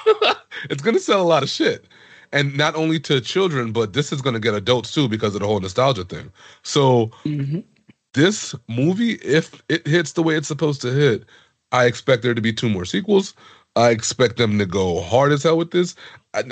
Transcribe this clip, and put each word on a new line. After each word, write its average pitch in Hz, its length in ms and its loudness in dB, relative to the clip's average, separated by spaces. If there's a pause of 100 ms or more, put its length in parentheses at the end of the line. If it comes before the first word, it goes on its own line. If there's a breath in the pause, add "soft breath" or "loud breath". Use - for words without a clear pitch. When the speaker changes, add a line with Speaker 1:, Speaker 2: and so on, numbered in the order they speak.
Speaker 1:
<laughs> - 280 4 (360 loud breath)
it's 143 120 -6
gonna 233 160 2
sell 208 220 2
a 180 80 2
lot 156 140 4
of - 80 -4
shit. - 340 -2 (480 soft breath)
And 139 240 0
not 151 180 0
only 160 260 0
to 139 200 0
children, 147 520 -2
but 107 200 -2
this 143 200 -2
is 143 80 -4
gonna 120 200 -2
get 110 120 0
adults 110 400 -2
too 143 160 2
because 107 260 -2
of 101 60 -6
the 101 60 -2
whole 104 140 0
nostalgia 98 440 0
thing. 76 260 -14 (340 loud breath)
So 127 420 2 (180)
Speaker 2:
Mm-hmm. 147 360 -4 (540)
Speaker 1:
this 180 400 0 (140)
movie, 180 440 0 (100)
if 156 460 -2
it 160 180 -2
hits 160 260 0
the 175 100 0
way 160 140 0
it's 147 120 -4
supposed 147 340 -4
to 123 100 -4
hit, 135 320 2 (480 soft breath)
I 127 140 4
expect 120 360 0
there 120 120 0
to 117 80 -4
be 113 100 0
two 113 160 -4
more 92 160 -2
sequels. 196 480 0 (440 soft breath)
I 117 140 6
expect - 480 0
them 107 200 2
to 104 80 0
go 92 360 0
hard 127 300 2
as 143 120 0
hell 165 140 2
with 170 120 -4
this. 180 240 0 (400 loud breath)
I, 107 180 -2